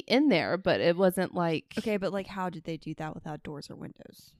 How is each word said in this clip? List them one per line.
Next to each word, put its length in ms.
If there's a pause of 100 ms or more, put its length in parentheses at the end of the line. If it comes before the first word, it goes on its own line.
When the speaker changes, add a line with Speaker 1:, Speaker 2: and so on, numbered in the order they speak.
Speaker 1:
in 220
there, 280
but 240
it 160
wasn't 380
like 420
Speaker 2:
Okay, 200
but, 140
like, 160
how 220
did 140
they 140
do 180
that 180
without 300
doors 260
or 60
windows? 640